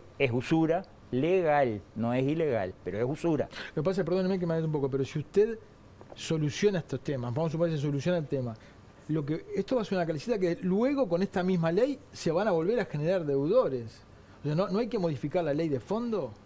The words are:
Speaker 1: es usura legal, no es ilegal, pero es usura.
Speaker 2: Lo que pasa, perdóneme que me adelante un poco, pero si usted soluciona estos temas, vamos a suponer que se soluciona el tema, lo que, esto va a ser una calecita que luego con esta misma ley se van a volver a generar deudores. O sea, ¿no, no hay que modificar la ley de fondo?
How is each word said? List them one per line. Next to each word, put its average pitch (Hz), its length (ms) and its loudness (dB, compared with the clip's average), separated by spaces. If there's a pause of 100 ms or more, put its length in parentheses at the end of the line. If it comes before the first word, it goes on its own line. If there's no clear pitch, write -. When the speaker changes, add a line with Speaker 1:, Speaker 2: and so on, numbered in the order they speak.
(180)
Speaker 1:
es 120 140 2
usura 160 540 0 (260)
legal, 147 720 2 (160)
no 117 160 0
es 131 120 2
ilegal, 135 480 0 (120)
pero 92 140 -4
es 120 40 0
usura. 147 460 0 (260)
Speaker 2:
Lo 151 80 -2
que - 20 0
pasa, 185 200 0
perdóneme 185 340 0
que 175 60 -2
me 165 80 0
adelante 160 140 0
un 151 140 -2
poco, 139 80 0
pero 135 140 0
si 151 160 -4
usted 220 400 2 (560)
soluciona 160 640 0
estos - 220 -6
temas, 123 320 -4
vamos 160 160 0
a - 20 -6
suponer 165 220 0
que 147 80 -2
se 147 40 -2
soluciona 147 320 0
el 156 100 -4
tema, 123 260 -2 (560)
lo 151 160 0
que, 156 280 -4
esto 196 220 -2
va 233 60 2
a 190 40 -4
ser 190 120 -2
una 170 100 0
calecita 185 320 -2
que 170 220 2
luego 226 480 2
con 170 120 2
esta 196 220 0
misma 180 300 2
ley 262 260 2 (140)
se - 180 -2
van 190 160 2
a 208 40 4
volver 180 280 2
a 190 60 0
generar 160 400 -2
deudores. 139 760 0 (380)
O - 20 -10
sea, 151 120 0
¿no, 190 140 2
no 190 100 0
hay 247 80 0
que 226 100 -2
modificar 165 460 0
la 147 100 0
ley 160 140 0
de 131 140 0
fondo? 208 520 -2 (120)